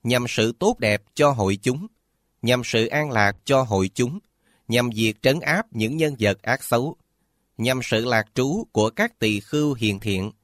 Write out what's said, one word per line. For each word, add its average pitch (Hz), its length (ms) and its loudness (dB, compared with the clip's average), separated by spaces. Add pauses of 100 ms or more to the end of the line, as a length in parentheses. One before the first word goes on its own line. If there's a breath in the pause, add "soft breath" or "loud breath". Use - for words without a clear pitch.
Nhằm 120 260 0
sự 113 240 0
tốt 220 260 0
đẹp 104 240 0 (120)
cho 143 160 4
hội 101 320 0
chúng, 139 240 -2 (560)
nhằm 120 220 2
sự 113 220 0
an 147 240 -2
lạc 101 340 2
cho 135 180 4
hội 95 320 0
chúng, 123 240 -2 (500)
nhằm 120 260 0
việc 110 280 -2
trấn 139 180 2
áp 175 300 -2
những 117 260 -2
nhân 151 220 0
vật 101 240 0
ác - 220 -2
xấu, 131 320 -2 (640)
nhằm 127 240 0
sự 113 220 0
lạc 113 200 0 (100)
trú 147 380 -2
của 107 180 2
các - 280 -4
tỳ 107 220 0
khưu 151 340 -2
hiền 107 260 -2
thiện 98 300 -2 (120)